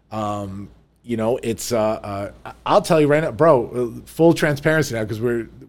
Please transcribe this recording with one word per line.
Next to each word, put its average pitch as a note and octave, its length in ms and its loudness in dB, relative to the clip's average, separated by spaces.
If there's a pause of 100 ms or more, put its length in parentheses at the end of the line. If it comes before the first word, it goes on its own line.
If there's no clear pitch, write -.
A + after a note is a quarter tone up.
(120)
Um, G#2 580 -6 (340)
you A#2 120 -6
know, A2+ 260 0
it's, A#2 300 -6
uh, A#2 80 0
uh, G#2 520 -4 (140)
I, A#2+ 80 -14 (120)
I'll E3+ 160 4
tell E3+ 180 2
you D3+ 80 4
right D3 160 2
now, D3+ 80 -4
bro, B2+ 380 4
uh, A#2+ 360 -6
full E3 280 4
transparency D3+ 600 0
now, A2 120 -2
'cause G#2+ 160 -6
we're, A#2 260 -2 (220)